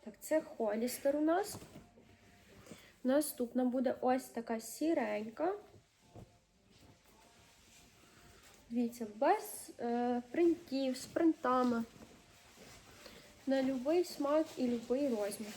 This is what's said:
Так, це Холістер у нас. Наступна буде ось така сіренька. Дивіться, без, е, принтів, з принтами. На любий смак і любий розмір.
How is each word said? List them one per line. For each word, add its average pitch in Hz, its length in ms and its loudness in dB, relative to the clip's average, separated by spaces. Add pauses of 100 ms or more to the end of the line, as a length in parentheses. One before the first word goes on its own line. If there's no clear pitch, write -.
Так, 220 160 -14
це 311 200 2
Холістер 240 760 -2
у 302 40 2
нас. 349 360 2 (1500)
Наступна 254 600 2
буде 254 360 0
ось 254 240 2
така 233 360 -6
сіренька. 269 920 -2 (3250)
Дивіться, 233 360 -2 (100)
без, 349 540 2 (100)
е, 240 500 0
принтів, 269 680 2
з - 100 -10
принтами. 254 800 2 (1600)
На 269 160 2
любий 269 420 2
смак 302 420 0 (100)
і 254 100 0
любий 240 420 0
розмір. 208 480 -4